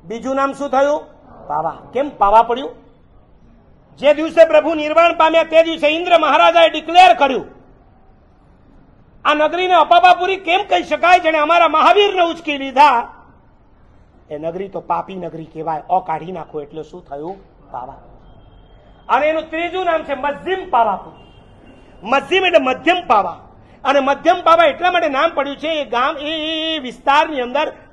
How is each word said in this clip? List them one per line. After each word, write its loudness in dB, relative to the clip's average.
બીજું -8
નામ -2
શું -10
થયું? 0
પાવા. -6
કેમ -4
પાવા 4
પડ્યું? -6
જે 2
દિવસે 4
પ્રભુ 2
નિર્વાણ 0
પામ્યા 4
તે 4
દિવસે -2
ઇન્દ્ર 2
મહારાજાએ 4
ડિક્લેર 4
કર્યું, 0
"આ 2
નગરીને 0
અપાપાપુરી 4
કેમ -2
કહી 0
શકાય? 2
જેણે -2
અમારા 2
મહાવીરને 2
ઉચકી -4
લીધા, 2
એ -12
નગરી -8
તો -12
પાપી -6
નગરી -14
કહેવાય." -10
અ -2
કાઢી -10
નાખો -12
એટલે -16
શું -20
થયું? -14
પાવા. -16
અને 2
એનું -4
ત્રીજું -6
નામ -2
છે -8
મધ્યમ -6
પાવાપુરી. -2
મધ્યમ -2
એટલે 2
મધ્યમ -2
પાવા. 0
અને 2
મધ્યમ 0
પાવા 4
એટલા 0
માટે -2
નામ -2
પડ્યું -4
છે, -10
એ -4
ગામ, -4
એ, -8
એ -8
વિસ્તારની -2
અંદર -4